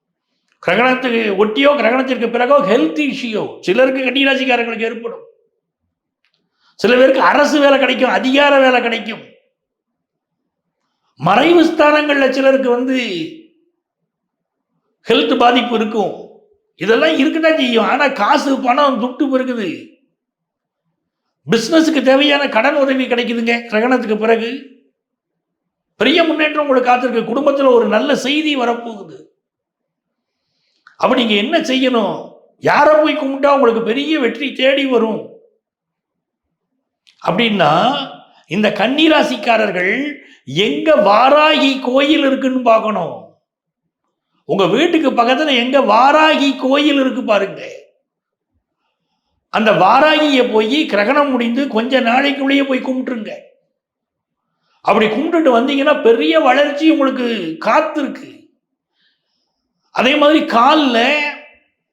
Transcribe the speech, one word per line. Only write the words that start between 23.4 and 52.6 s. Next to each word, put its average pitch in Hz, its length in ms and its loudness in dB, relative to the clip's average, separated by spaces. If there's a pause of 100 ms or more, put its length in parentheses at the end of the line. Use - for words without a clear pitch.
கிரகணத்துக்கு 214 500 -2
பிறகு. 226 520 -2 (1200)
பெரிய 302 280 2
முன்னேற்றம் 302 440 -2
உங்களுக்கு 247 240 2
காத்திருக்கு. 240 320 0
குடும்பத்துல 277 480 0
ஒரு 226 160 4
நல்ல 240 280 0
செய்தி 294 420 -2
வரப்போகுது. 226 680 -8 (1700)
அப்ப 214 180 0
நீங்க 226 180 0
என்ன 254 260 0
செய்யணும்? 247 720 -2 (260)
யாரை 277 440 4
போய் 294 160 0
கும்பிட்டா 277 360 -2
உங்களுக்கு 233 300 2
பெரிய 285 360 -2
வெற்றி 254 340 -4
தேடி 277 320 0
வரும் 226 440 -2 (2000)
அப்படின்னா, 190 640 2 (540)
இந்த 208 220 -2
கன்னிராசிக்காரர்கள் 233 1400 0 (320)
எங்க 269 500 0
வாராகி 269 840 4
கோயில் 285 460 0
இருக்குன்னு 262 360 -2
பார்க்கணும். 208 640 -2 (1200)
உங்க 190 220 0
வீட்டுக்கு 294 440 0
பக்கத்துல 262 440 0
எங்க 254 240 0
வாராகி 269 760 2
கோயில் 277 440 0
இருக்கு 254 240 -2
பாருங்க. 196 460 -4 (1800)
அந்த 220 220 0
வாராகியை 262 800 2
போய் 220 340 0
கிரகணம் 269 460 0
முடிந்து 240 360 -2
கொஞ்ச 247 340 -2
நாளைக்குள்ளேயே 277 600 0